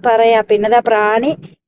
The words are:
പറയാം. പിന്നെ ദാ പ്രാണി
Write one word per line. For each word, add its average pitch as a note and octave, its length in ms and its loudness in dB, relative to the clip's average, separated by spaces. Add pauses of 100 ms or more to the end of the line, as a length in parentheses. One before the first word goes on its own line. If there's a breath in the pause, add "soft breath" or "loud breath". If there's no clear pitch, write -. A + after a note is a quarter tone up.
പറയാം. A3+ 400 2
പിന്നെ G#3 240 -2
ദാ A#3+ 120 2
പ്രാണി A3+ 500 0 (380 loud breath)